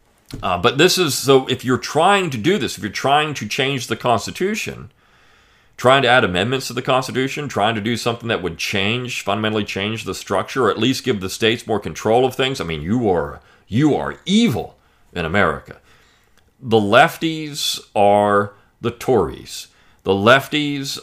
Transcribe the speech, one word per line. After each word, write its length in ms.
Uh, 160
but 180
this 220
is, 160
so 320
if 180
you're 140
trying 520
to 60
do 220
this, 180
if 60
you're 80
trying 420
to 140
change 400
the 80
Constitution, 960
trying 260
to 60
add 160
amendments 420
to 60
the 100
Constitution, 680
trying 280
to 40
do 160
something 320
that 140
would 160
change, 640
fundamentally 420
change 380
the 140
structure, 480
or 60
at 100
least 240
give 160
the 100
states 340
more 140
control 460
of 100
things, 260
I 40
mean, 180
you 260
are, 320
you 260
are 320
evil 500
in 120
America. 520
The 200
lefties 960
are 600
the 100
Tories. 800
The 100
lefties 920